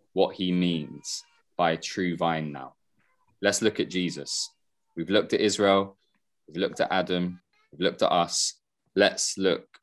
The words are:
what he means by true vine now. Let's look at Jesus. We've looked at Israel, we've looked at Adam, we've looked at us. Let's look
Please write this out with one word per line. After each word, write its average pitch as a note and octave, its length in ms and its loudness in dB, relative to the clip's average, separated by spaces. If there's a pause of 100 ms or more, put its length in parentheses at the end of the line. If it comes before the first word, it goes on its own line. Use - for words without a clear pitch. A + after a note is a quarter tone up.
(140)
what F#2+ 220 2
he F2+ 160 -2
means F2 720 -2 (320)
by E2 200 2
true F2 420 -4
vine D#2+ 340 -2
now. C2+ 240 -14 (680)
Let's G2+ 200 2
look A2 180 2
at F#2 100 -2
Jesus. D2+ 600 -4 (460)
We've E2 140 -6
looked G2+ 240 2
at - 80 2
Israel, G2 560 2 (500)
we've D#2 100 -12
looked - 240 -2
at - 100 0
Adam, F2+ 500 0 (300)
we've D2 100 -10
looked F2+ 200 0
at - 100 4
us. - 440 0 (400)
Let's - 420 2
look F#2 300 0 (160)